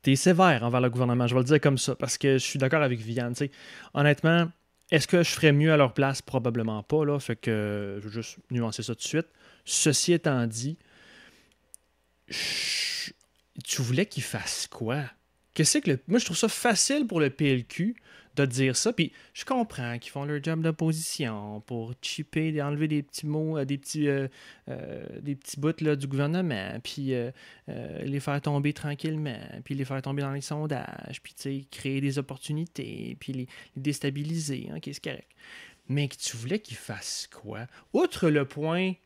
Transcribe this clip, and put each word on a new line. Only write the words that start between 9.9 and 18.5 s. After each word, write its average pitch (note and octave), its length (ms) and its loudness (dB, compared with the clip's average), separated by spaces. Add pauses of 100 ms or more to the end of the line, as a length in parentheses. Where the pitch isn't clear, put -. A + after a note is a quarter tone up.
étant C3+ 340 2
dit, A#2+ 300 -6 (1500)
je... - 840 -4 (520)
tu - 180 -4
voulais B2+ 240 2
qu'ils - 180 -6
fassent - 440 -6
quoi ? B2 360 -4 (500)
Qu'est-ce D#3+ 260 4
que F#3+ 120 2
le... C3 160 2
Moi, A3 120 4
je - 60 0
trouve E3+ 120 -4
ça A3+ 100 2
facile B3 580 2
pour F#3 140 0
le C#3+ 100 4
P C#3+ 220 2
L B2 140 2
Q G#3+ 300 -2 (400)
de D3 100 4
dire C3 300 2